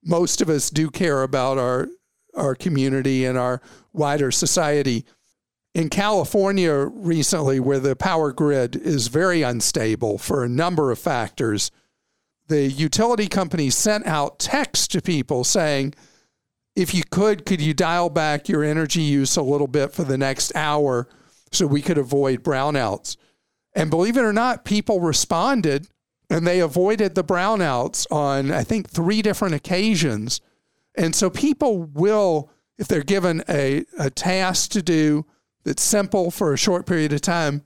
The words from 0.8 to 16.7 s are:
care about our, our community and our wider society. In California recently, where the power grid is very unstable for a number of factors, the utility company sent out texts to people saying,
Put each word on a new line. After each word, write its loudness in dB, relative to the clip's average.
care 0
about 0
our, 0
our -2
community 0
and -2
our -2
wider 0
society. 0
In 0
California 2
recently, 0
where 2
the 0
power 0
grid 0
is -2
very 2
unstable -2
for -2
a -2
number 0
of -2
factors, -2
the 2
utility 0
company -2
sent 0
out -2
texts -2
to -2
people -2
saying, 0